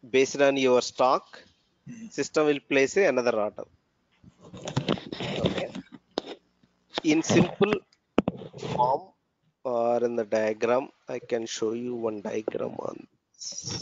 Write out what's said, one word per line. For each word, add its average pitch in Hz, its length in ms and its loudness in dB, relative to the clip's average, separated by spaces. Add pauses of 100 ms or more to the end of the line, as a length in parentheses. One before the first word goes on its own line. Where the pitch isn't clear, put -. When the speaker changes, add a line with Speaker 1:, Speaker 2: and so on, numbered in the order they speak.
(180)
Speaker 1:
Based 135 240 2
on 139 160 4
your 127 240 6
stock, 135 420 2 (640)
Speaker 2:
Mm-hmm. 113 200 -16
Speaker 1:
system 151 360 0
will 147 140 2 (100)
place 135 280 4
a, 196 80 6
another 123 300 2 (100)
order. 104 180 -8 (1800)
Okay. - 240 -4 (1300)
In 311 200 2
simple - 500 4 (880)
form 131 420 0 (600)
or 120 400 0
in 120 120 0
the 117 80 -2
diagram, 110 680 0 (180)
I 131 100 -8
can 117 300 -4
show - 260 -2
you 120 220 -6
one 113 260 -4
diagram 110 540 -6 (140)
on - 180 -16 (760)